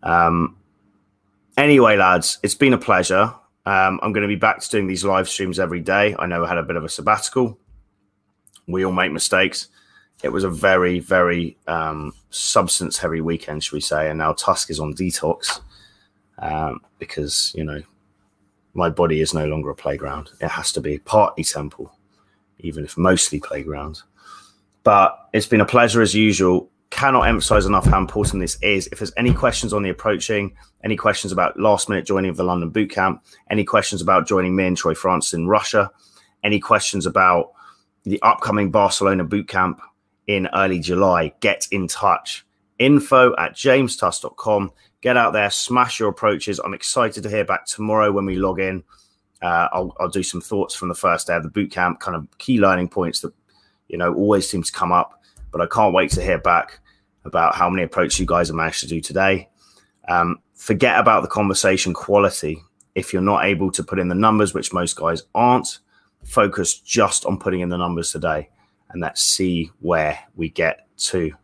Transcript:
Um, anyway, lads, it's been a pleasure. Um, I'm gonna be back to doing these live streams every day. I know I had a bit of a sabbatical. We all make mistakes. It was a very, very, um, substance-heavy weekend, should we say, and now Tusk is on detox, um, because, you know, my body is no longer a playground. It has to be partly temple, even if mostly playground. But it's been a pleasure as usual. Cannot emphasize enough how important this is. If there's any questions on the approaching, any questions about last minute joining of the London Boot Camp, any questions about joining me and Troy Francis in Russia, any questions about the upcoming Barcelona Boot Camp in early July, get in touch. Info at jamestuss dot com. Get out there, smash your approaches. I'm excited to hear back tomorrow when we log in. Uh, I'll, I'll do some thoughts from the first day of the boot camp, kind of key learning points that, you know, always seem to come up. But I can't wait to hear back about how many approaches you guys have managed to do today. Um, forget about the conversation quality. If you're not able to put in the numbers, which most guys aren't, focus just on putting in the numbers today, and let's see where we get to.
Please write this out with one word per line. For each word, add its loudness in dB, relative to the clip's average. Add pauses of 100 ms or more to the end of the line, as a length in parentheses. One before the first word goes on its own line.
Um, 2 (1000)
anyway, 6
lads, 2
it's -2
been 4
a 2
pleasure. 2 (320)
Um, 2
I'm -2
gonna 0
be 0
back 0
to -12
doing 0
these -6
live 2
streams -6
every -2
day. 2
I -4
know -2
I -4
had -2
a -2
bit -4
of -6
a -8
sabbatical. -2 (1040)
We -2
all 0
make 0
mistakes. 0 (560)
It 0
was -2
a 0
very, 2
very, 0 (100)
um, -6 (160)
substance-heavy -2
weekend, -6
should -10
we -6
say, -2
and -6
now 0
Tusk -2
is -8
on -6
detox, -4 (800)
um, -6 (180)
because, -6
you -6
know, -10 (920)
my 0
body 0
is -2
no -2
longer -4
a -8
playground. -8 (100)
It -6
has -6
to -6
be -6
partly 2
temple, -8 (640)
even -8
if -12
mostly 2
playground. -10 (840)
But 4
it's 0
been 4
a 6
pleasure 4
as 2
usual. 4 (200)
Cannot 2
emphasize 2
enough 2
how 4
important -2
this -6
is. 0
If -14
there's -8
any 2
questions -2
on -2
the -2
approaching, -2 (280)
any -2
questions -2
about -2
last 2
minute -2
joining 0
of -6
the -2
London -2
Boot -2
Camp, -2 (260)
any 0
questions 0
about 2
joining 0
me 2
and 0
Troy -2
Francis -2
in -2
Russia, 2 (540)
any 0
questions 0
about 4 (520)
the -4
upcoming 2
Barcelona 2
Boot -4
Camp -2 (460)
in -2
early 0
July, 2
get 0
in -4
touch. -2 (340)
Info 6
at -4
jamestuss 0
dot -12
com. -2 (300)
Get 2
out 4
there, 2
smash -2
your 0
approaches. -2
I'm -8
excited -4
to -8
hear -2
back -4
tomorrow 0
when 0
we -2
log -2
in. -4 (580)
Uh, 0
I'll, -4
I'll -2
do -4
some -6
thoughts -4
from -8
the -6
first -2
day -2
of -2
the -8
boot -4
camp, -2
kind -6
of -12
key 0
learning 4
points -4
that, -10 (560)
you -8
know, 0
always 2
seem -4
to -6
come -2
up. 0 (300)
But -8
I 0
can't 2
wait 2
to -2
hear 0
back 0 (460)
about 2
how 0
many 0
approaches -2
you -2
guys 0
have -8
managed -4
to -8
do -6
today. -2 (580)
Um, 0 (140)
forget 2
about 4
the -4
conversation 0
quality. 0 (340)
If -6
you're 0
not 2
able 0
to -6
put -4
in -2
the -2
numbers, 2
which -6
most -4
guys -4 (120)
aren't, 2 (440)
focus -2
just 0
on -2
putting -4
in -4
the -4
numbers -4
today, -4 (400)
and -10
let's -6
see -2 (120)
where 0 (180)
we -6
get -4 (100)
to. -4 (100)